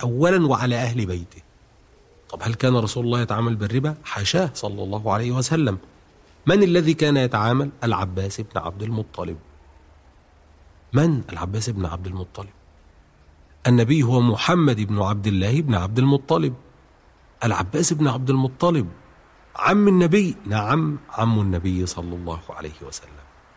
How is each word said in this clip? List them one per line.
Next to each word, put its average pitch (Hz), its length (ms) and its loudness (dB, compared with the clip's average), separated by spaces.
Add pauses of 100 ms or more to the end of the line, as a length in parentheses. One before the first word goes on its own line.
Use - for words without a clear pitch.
أولًا 156 440 2
وعلى 123 300 0
أهل 120 300 -2
بيته. 90 360 -8 (840)
طب - 140 -14
هل 117 120 -2
كان 127 220 2
رسول 120 280 -2
الله 120 160 0
يتعامل 113 360 -2
بالربا؟ 123 380 -2 (100)
حاشاه 156 500 -2
صلى 101 280 -8
الله 104 300 -4
عليه 117 200 0
وسلم. 127 460 0 (680)
من 196 160 4
الذي 170 320 4
كان 147 220 2
يتعامل؟ 127 540 0 (140)
العباس 95 560 -2
بن - 200 -8
عبد 90 220 -8
المطلب. 107 540 -6 (1600)
من 143 300 2 (100)
العباس 95 380 -6
بن 101 160 -4
عبد 90 200 -8
المطلب؟ 92 420 -12 (1160)
النبي 123 360 4
هو 123 180 4
محمد 123 600 2
بن 104 220 -2
عبد 101 240 -2
الله 104 340 2
بن 143 140 0
عبد 98 240 -2
المطلب. 139 560 2 (880)
العباس 113 480 0
بن 151 160 0
عبد 127 220 -2
المطلب 135 580 0 (680)
عم 202 320 4
النبي، 185 480 4 (100)
نعم، 135 520 0 (120)
عم 113 300 2
النبي 92 460 0
صلى 87 280 -8
الله 85 260 -8 (100)
عليه 76 380 -14
وسلم. - 200 -16 (480)